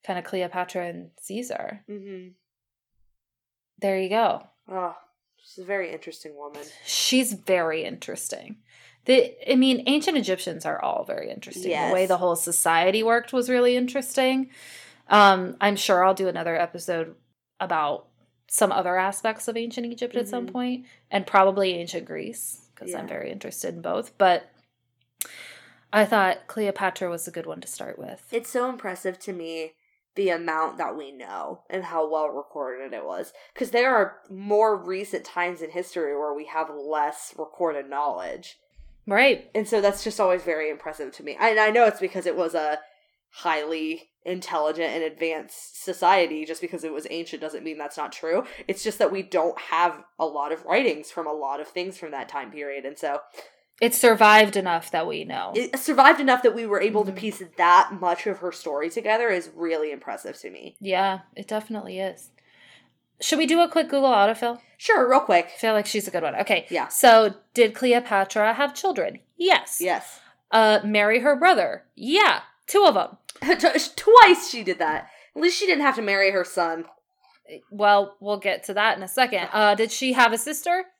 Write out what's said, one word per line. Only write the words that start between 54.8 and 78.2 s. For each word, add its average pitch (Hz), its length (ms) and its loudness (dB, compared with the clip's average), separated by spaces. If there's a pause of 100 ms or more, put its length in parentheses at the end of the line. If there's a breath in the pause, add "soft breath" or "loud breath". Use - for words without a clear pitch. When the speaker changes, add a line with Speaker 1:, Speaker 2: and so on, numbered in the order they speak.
Speaker 1:
that 170 160 -2
we 156 180 -8
know. 147 300 -8
Speaker 2:
it 247 240 -4
survived 277 400 6
enough 262 240 2
that 226 120 4
we 233 120 -6
were 202 140 0
able 208 240 0
Speaker 1:
Mm-hmm. 190 100 -6
Speaker 2:
to 185 60 -12
piece 202 220 -8 (160)
that 180 420 8
much 175 260 -2
of 196 120 -4
her 180 120 -6
story 151 400 -6
together 226 380 0
is 175 260 -2
really 160 380 -4
impressive 117 460 -12
to - 120 -16
me. 67 300 -20
Speaker 1:
Yeah, 190 400 0 (160)
it 202 100 -16
definitely 214 540 -8
is. - 300 -8 (920 soft breath)
Should - 180 0
we 311 80 2
do 330 140 4
a 339 80 4
quick 320 200 0
Google 269 220 2
autofill? 226 500 2 (180 soft breath)
Speaker 2:
Sure, 254 300 4
real 262 120 6
quick. 175 340 4
Speaker 1:
I - 40 -18
feel 220 160 0
like 208 120 2
she's 208 220 -4
a - 20 -8
good 170 120 -2
one. 147 140 -4
Okay. 180 320 0
Speaker 2:
Yeah. 170 200 -2
Speaker 1:
So, 226 460 8 (200)
did 220 200 4
Cleopatra 226 800 2
have 269 200 -2
children? 269 460 -4 (160)
Yes. - 440 2
Speaker 2:
Yes. - 400 -4 (300 soft breath)
Speaker 1:
Uh, 214 340 6
marry 214 360 2
her 285 160 4
brother? 247 580 2
Yeah. 311 480 2 (240)
Two 403 180 4
of 262 120 8
'em. - 200 -2 (240)
Speaker 2:
<laughs> - 180 2
T-, 311 200 2 (180)
twice 427 540 10
she 233 140 -8
did 180 160 -4
that. 156 280 -2 (260 soft breath)
At 294 80 -10
least 349 160 2
she 403 80 -2
didn't 294 180 2
have 262 120 4
to 226 60 -4
marry 196 280 2
her 185 140 0
son. 165 420 -4 (840)
Speaker 1:
Well, 202 500 4